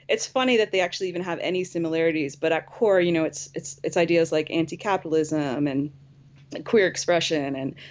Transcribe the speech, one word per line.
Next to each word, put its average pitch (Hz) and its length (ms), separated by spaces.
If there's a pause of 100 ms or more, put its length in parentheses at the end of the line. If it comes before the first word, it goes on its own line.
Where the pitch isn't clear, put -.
it's 226 200
funny 254 300
that 208 120
they 190 80
actually 180 300
even 175 140
have 175 180
any 180 240
similarities, 160 720
but 160 160
at 156 180
core, 202 300
you 175 100
know, 160 140
it's, - 280
it's, - 300
it's 165 140
ideas 170 340
like 156 220
anti-capitalism 156 1120
and 143 240 (720)
queer 202 220
expression, 156 720
and 135 180 (160)